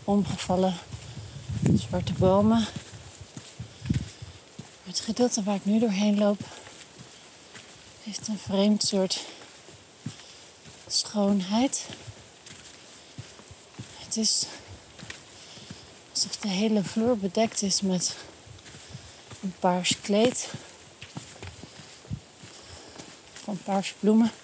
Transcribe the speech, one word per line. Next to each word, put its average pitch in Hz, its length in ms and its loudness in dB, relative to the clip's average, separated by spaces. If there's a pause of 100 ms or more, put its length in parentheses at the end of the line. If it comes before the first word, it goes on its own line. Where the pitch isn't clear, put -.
omgevallen 185 720 2 (960)
zwarte 180 380 0
bomen. 202 440 6
Maar 220 100 2 (2250)
het 180 160 -4
gedeelte 233 440 2
waar 202 120 2
ik 185 100 -4
nu 208 140 6
doorheen 208 380 4
loop, 202 220 4 (1600)
heeft - 240 -8
een 208 120 -2
vreemd 202 440 4
soort 190 420 2 (1600)
schoonheid. 202 1000 2 (2000)
Het - 200 -4
is - 280 2 (1700)
alsof - 260 -2
de - 100 -4
hele 208 360 4
vloer 226 340 2
bedekt 202 440 0
is 196 200 2
met 185 340 0 (1300)
een 190 180 -4
paars 180 420 2
kleed 220 480 2 (2750)
van - 300 -6
paarse 196 360 0
bloemen. 220 320 6 (120)